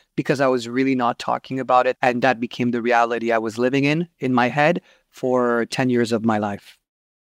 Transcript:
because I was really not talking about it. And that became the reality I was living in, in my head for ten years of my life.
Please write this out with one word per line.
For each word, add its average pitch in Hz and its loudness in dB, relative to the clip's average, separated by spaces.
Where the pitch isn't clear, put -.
because 131 -2
I 135 2
was 123 0
really 131 0
not 123 -2
talking 123 -4
about 127 4
it. 127 0
And 123 2
that 127 2
became 120 -4
the 117 -2
reality 117 0
I 113 2
was 110 -4
living 127 0
in, 160 -2
in 127 -2
my 123 2
head 147 0
for 120 0
ten 131 -2
years 120 0
of 110 -2
my 110 2
life. 101 -8